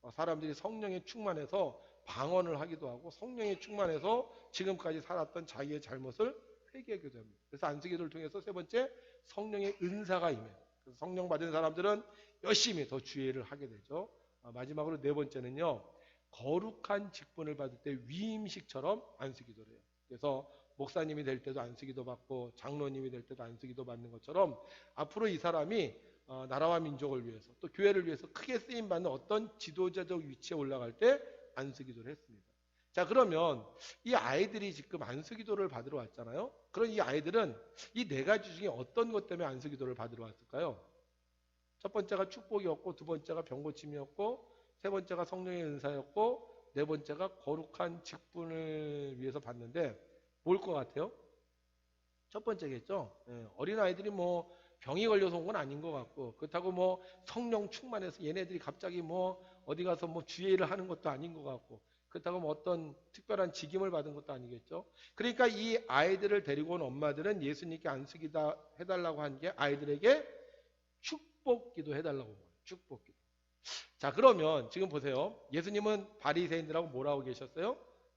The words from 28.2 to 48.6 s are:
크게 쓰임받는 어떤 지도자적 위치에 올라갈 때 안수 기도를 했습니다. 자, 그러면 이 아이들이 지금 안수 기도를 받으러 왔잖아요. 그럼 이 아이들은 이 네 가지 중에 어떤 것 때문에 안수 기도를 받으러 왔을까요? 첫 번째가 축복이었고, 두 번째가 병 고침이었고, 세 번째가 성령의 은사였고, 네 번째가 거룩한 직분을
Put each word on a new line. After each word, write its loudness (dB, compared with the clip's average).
크게 -2
쓰임받는 0
어떤 0
지도자적 -2
위치에 -6
올라갈 -2
때 8
안수 -6
기도를 -12
했습니다. -18
자, 4
그러면 6
이 2
아이들이 2
지금 -8
안수 -6
기도를 -2
받으러 -6
왔잖아요. -8
그럼 2
이 2
아이들은 2
이 0
네 0
가지 4
중에 -4
어떤 0
것 0
때문에 -2
안수 -6
기도를 -4
받으러 -8
왔을까요? -6
첫 -8
번째가 0
축복이었고, -2
두 -16
번째가 -2
병 -8
고침이었고, -6
세 0
번째가 0
성령의 -4
은사였고, -2
네 4
번째가 -2
거룩한 -4
직분을 -6